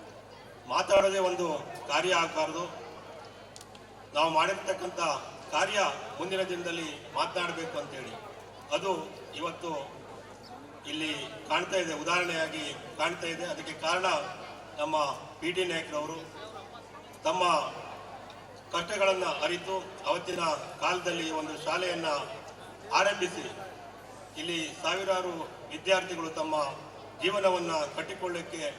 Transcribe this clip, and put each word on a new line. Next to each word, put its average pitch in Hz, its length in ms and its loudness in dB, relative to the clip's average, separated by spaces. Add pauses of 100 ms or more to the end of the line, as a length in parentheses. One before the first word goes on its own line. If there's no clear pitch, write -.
(680)
ಮಾತಾಡೋದೇ 196 500 8
ಒಂದು 175 400 4 (300)
ಕಾರ್ಯ 170 260 4
ಆಗ್ಬಾರ್ದು, 175 500 2 (1500)
ನಾವು 330 160 6
ಮಾಡಿರ್ತಕ್ಕಂಥ 190 680 2 (500)
ಕಾರ್ಯ 196 300 4 (380)
ಮುಂದಿನ 190 240 0
ದಿನದಲ್ಲಿ 170 720 -4
ಮಾತನಾಡಬೇಕು 165 640 0
ಅಂತೇಳಿ. 135 360 -6 (600)
ಅದು 175 340 2 (260)
ಇವತ್ತು 165 640 -4 (880)
ಇಲ್ಲಿ 156 280 -2 (340)
ಕಾಣ್ತಾ 175 280 2
ಇದೆ, 165 180 2
ಉದಾಹರಣೆಯಾಗಿ 160 680 2 (340)
ಕಾಣ್ತಾ 170 280 0
ಇದೆ. 165 180 -2
ಅದಕ್ಕೆ 156 280 -4
ಕಾರಣ 175 340 2 (720)
ನಮ್ಮ 311 180 2 (440)
ಪಿ 165 120 0
ಟಿ 185 120 2
ನಾಯಕರವರು 160 540 -2 (1040)
ತಮ್ಮ 320 180 4 (1300)
ಕಷ್ಟಗಳನ್ನ 190 520 4
ಅರಿತು 175 520 0 (300)
ಅವತ್ತಿನ 175 340 2 (400)
ಕಾಲದಲ್ಲಿ 170 500 2
ಒಂದು 156 340 -2
ಶಾಲೆಯನ್ನ 170 420 2 (840)
ಆರಂಭಿಸಿ - 520 4 (960)
ಇಲ್ಲಿ 330 280 -2 (140)
ಸಾವಿರಾರು 185 500 2 (400)
ವಿದ್ಯಾರ್ಥಿಗಳು 180 580 4
ತಮ್ಮ 156 240 0 (680)
ಜೀವನವನ್ನ 180 500 4 (240)
ಕಟ್ಟಿಕೊಳ್ಳಕ್ಕೆ 170 640 -4 (160)